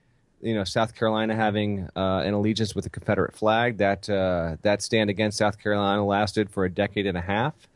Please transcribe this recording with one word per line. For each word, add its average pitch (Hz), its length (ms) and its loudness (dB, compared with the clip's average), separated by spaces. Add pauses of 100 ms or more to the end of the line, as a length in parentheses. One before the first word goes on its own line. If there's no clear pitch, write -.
(420)
you 110 140 0
know, 101 80 0
South 113 320 -2
Carolina 110 400 0
having, 104 640 0
uh, 95 280 0
an 101 80 0
allegiance 104 400 0
with - 120 -4
the - 40 -8
Confederate - 460 -2
flag. 110 440 2
That, 98 300 0
uh, 90 520 0
that 104 200 2
stand 110 280 2
against 104 280 0
South 104 220 0
Carolina 101 460 0
lasted 104 440 0
for 95 140 -2
a 92 80 0
decade 98 340 -2
and 90 120 -2
a 85 40 -4
half, 104 320 0 (220)